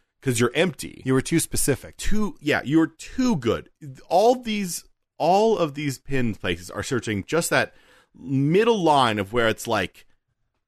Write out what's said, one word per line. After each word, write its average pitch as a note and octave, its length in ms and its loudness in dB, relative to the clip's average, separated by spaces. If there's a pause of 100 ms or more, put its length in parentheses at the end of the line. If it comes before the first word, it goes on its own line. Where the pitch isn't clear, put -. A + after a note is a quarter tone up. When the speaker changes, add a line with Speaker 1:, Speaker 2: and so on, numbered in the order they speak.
(220)
Speaker 1:
'cause B2 180 -2
you're A#2+ 140 2
empty. D#3 500 -4
Speaker 2:
You C3 100 0
were C3 80 2
too E3 180 0
specific. - 580 -2
Speaker 1:
Too, - 420 2
yeah, C#3+ 240 -2
you C#3+ 140 2
were D#3+ 100 4
too B3 480 -2
good. G#2+ 340 -2 (400)
All G#3+ 260 4
these, G#3 480 -6 (340)
all G3+ 400 2
of D#3 160 -2
these C#3+ 240 -6
pin B2 380 -2
places F2 340 -6
are G2+ 140 -8
searching A2 400 -4
just E3 260 -2
that C3 240 0 (420)
middle F3 680 2
line C3+ 360 4
of G2 140 -6
where A#2 140 2
it's G#2+ 200 -2
like, G#2 380 -4 (640)